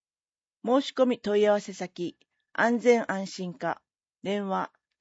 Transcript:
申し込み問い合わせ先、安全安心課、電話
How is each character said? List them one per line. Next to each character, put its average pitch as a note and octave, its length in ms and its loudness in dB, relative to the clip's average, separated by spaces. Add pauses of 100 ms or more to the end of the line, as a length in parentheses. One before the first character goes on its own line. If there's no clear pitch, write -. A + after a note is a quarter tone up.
(640)
申 B3+ 160 4
し - 120 -10
込 C4 120 4
み B3 140 0
問 G#3 220 0
い G#3 60 4
合 G#3 60 4
わ G#3 80 2
せ G3+ 120 -14
先、 F3+ 440 -8 (360)
安 A#3 260 0
全 A#3 300 4
安 G3 160 -4
心 F#3 280 -10
課、 - 280 -6 (420)
電 G3 240 -4
話 F#3 240 -4 (300)